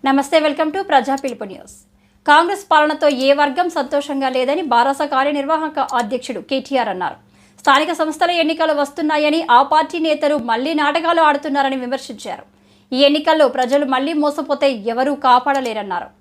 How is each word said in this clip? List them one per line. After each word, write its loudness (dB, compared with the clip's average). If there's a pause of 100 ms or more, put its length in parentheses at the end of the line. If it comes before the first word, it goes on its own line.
నమస్తే, 2
welcome 0
to -2
ప్రజా 0
పిలుపు -8
న్యూస్. -16 (560)
కాంగ్రెస్ 4
పాలనతో 2
ఏ 2
వర్గం 0
సంతోషంగా -4
లేదని -2
బారాస 2
కార్యనిర్వాహక -2
అధ్యక్షుడు -4
కేటీఆర్ -2
అన్నారు. -6 (440)
స్థానిక 2
సంస్థల -2
ఎన్నికలు 0
వస్తున్నాయని -2
ఆ 8
పార్టీ 0
నేతలు 0
మళ్లీ -2
నాటకాలు 0
ఆడుతున్నారని 0
విమర్శించారు. -8 (520)
ఈ 0
ఎన్నికల్లో 4
ప్రజలు 0
మళ్లీ -2
మోసపోతే 0
ఎవరూ -2
కాపాడలేరన్నారు. 0 (140)